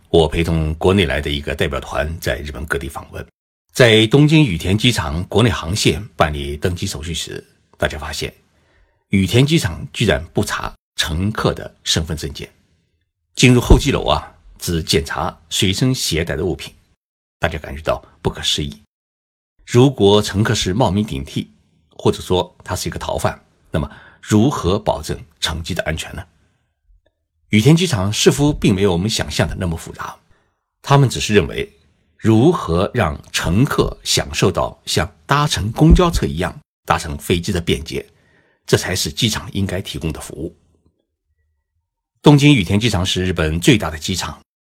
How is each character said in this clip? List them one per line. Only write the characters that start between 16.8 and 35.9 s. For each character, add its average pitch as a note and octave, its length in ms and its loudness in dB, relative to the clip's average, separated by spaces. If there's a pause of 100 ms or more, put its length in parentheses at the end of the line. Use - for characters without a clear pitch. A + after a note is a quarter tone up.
大 - 100 0
家 D2+ 120 -6
感 C2+ 160 -14
觉 D2 80 -12
到 - 200 -4 (200)
不 - 80 -2
可 D#2+ 100 -10
思 - 220 -2
议。 D2 180 -12 (840)
如 C3 280 4
果 G#2 320 4
乘 G2+ 200 -2
客 A2 120 0
是 F#2+ 180 -2
冒 A2+ 160 2
名 G#2 160 0
顶 C#2+ 180 -8
替， - 280 -8 (400)
或 - 200 0
者 - 80 -2
说 - 440 -4
他 - 120 -8
是 F2 140 -6
一 - 20 -8
个 E2 60 -8
逃 - 180 -6
犯， - 240 -4 (300)
那 E2 100 -2
么 C#2 120 -6 (320)
如 G#2+ 260 4
何 G2 300 -2
保 - 240 -4
证 - 200 -8 (160)
乘 D#2+ 220 -6
机 F2 140 -6
的 - 80 -2
安 D#2 120 -4
全 - 200 -10
呢？ - 100 -12 (1200)
羽 G#2+ 100 4
田 C3+ 160 6
机 F3+ 120 2
场 G#2 260 -2
似 - 160 2
乎 C#3+ 240 2
并 C#3 220 2
没 F#2+ 80 0
有 G2 100 4
我 E2+ 40 0
们 F#2+ 120 -2
想 E2 220 -4
象 F#2 160 0
的 - 80 -6
那 F#2+ 100 -4
么 E2 100 -4
复 - 160 -12
杂， - 240 -14 (680)
他 C#3 160 4
们 C3 100 4
只 E2+ 100 -6
是 G#2+ 140 -2
认 E2+ 140 6
为 A#1 200 -6 (480)
如 A2+ 360 4
何 F#2 420 0
让 E2+ 260 -2 (120)
乘 F#2+ 340 0
客 - 380 -2
享 - 320 -4
受 G2+ 160 0
到 C2 340 -4
像 - 260 -2 (140)
搭 D3 220 0
乘 A2 240 -4
公 D#3 200 6